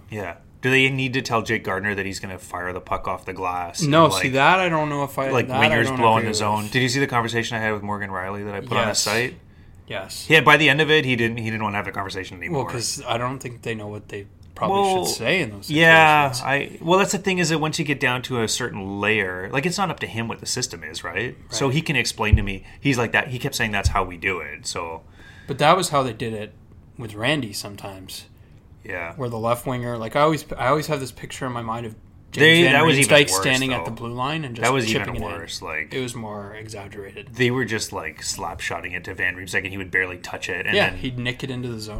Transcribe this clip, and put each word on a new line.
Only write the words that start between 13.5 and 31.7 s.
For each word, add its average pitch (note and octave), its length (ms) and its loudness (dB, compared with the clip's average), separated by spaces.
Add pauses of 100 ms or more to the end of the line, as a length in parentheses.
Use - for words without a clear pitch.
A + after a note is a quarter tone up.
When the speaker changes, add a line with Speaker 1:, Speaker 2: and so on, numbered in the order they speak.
Speaker 2:
they A#2 100 -4
know G#2 140 -10
what G#2 220 -12
they G2+ 180 -10 (260)
probably F#3+ 280 0
Speaker 1:
Well, F#3+ 240 2
Speaker 2:
should C#3+ 100 -2
say D3+ 260 2
in A#2 100 -4
those G2+ 200 -10
Speaker 1:
yeah, D#3 600 8
Speaker 2:
situations. C3 500 -2
Speaker 1:
I, - 40 -8
well, F3+ 140 6
that's G3 140 2
the G3+ 40 0
thing F3+ 220 -2
is E3+ 100 2
that D#3+ 100 2
once D3+ 200 -2
you D#3+ 60 -2
get C#3 160 -2
down B2 220 0
to B2 200 -2
a G#2+ 60 0
certain G2+ 500 -4
layer, G2+ 540 0
like, C#3+ 120 0
it's F3 120 -2
not F#3+ 120 0
up D3 120 -8
to G2+ 60 -6
him A2+ 200 -4
what G#2+ 120 -8
the - 60 -14
system F2 380 -6
is, D#2 200 -12
right? G#2 340 -6 (120)
So - 180 0
Speaker 2:
Right. B2+ 80 2
Speaker 1:
he E3 60 2
can D#3+ 140 -2
explain A2 400 2
to G#2+ 80 6
me. G2 200 -8 (180)
He's C3+ 160 2
like A#2 160 0
that. G#2+ 160 2
He B2 100 -6
kept - 160 -4
saying, A2+ 160 -2
"That's G2 180 0
how G2 140 2
we F2+ 140 -10
do F2+ 220 -2
it." D2+ 280 -12
So, E2 340 -8 (460)
Speaker 2:
But C3 120 -6
that D#3 180 6
was F3+ 120 -2
how C#3+ 140 2
they B2 100 -4
did A2+ 200 -6
it G#2 200 -8 (440)
with G#2 180 -10
Randy A#2 380 -2
sometimes. G2 720 -12 (580)
Speaker 1:
Yeah. F2 340 -8
Speaker 2:
Where B2+ 120 -6
the A#2 80 -6
left A#2 300 0
winger, A#2+ 300 -4
like, A2+ 180 -4
I C#3+ 60 6
always, D#3 240 4 (120)
I B2 100 -2
always D3+ 200 2
have D3+ 120 -2
this C3 120 -8
picture - 340 -12
in B2+ 60 -6
my A#2+ 100 -6
mind A#2 240 -6